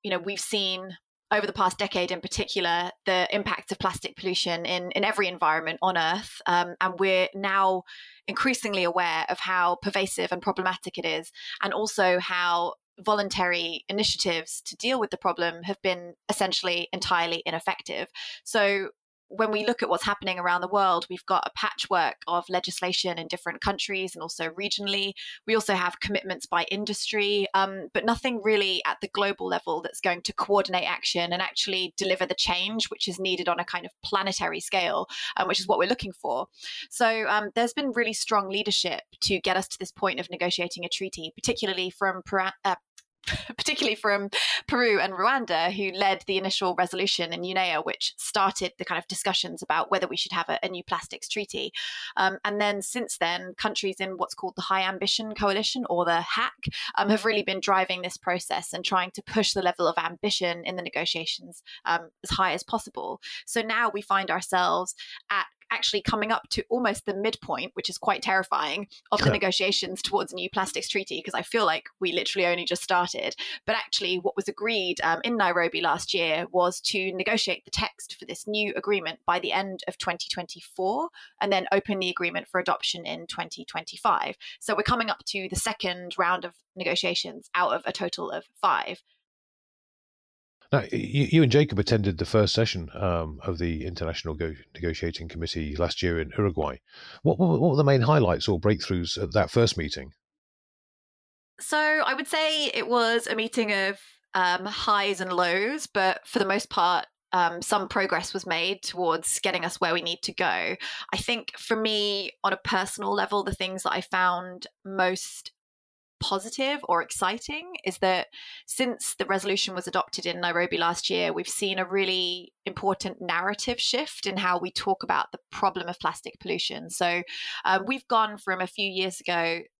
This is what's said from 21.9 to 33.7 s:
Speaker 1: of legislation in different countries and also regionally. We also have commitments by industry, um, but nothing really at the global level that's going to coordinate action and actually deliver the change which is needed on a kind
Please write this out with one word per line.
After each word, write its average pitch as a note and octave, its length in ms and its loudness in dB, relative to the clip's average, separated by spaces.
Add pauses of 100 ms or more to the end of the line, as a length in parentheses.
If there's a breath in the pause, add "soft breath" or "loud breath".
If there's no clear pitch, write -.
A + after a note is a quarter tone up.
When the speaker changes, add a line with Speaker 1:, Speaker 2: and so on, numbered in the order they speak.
Speaker 1:
of F3 220 0
legislation F3+ 680 -2
in E3 120 -10
different F3 320 -6
countries F#3+ 560 -2
and E3 60 -10
also E3 280 -6
regionally. G3 640 -2 (340 loud breath)
We A3 80 4
also G#3 200 2
have F3+ 260 -2
commitments F#3+ 460 -4
by F3 180 0
industry, G3+ 880 0
um, F#3+ 400 2
but G#3+ 100 0
nothing A#3 380 0
really G3+ 420 4
at - 160 -2
the G3+ 60 -6
global G3 400 0
level E3+ 360 0
that's - 180 -8
going F3 220 0
to - 100 -6
coordinate F#3+ 500 2
action - 500 0
and F3+ 80 -2
actually F#3 560 -2
deliver F#3+ 300 0
the F3+ 80 -2
change F#3+ 560 0
which - 160 -4
is F#3 140 -6
needed F3+ 280 0
on F3 120 2
a F3 40 -2
kind F3 220 -6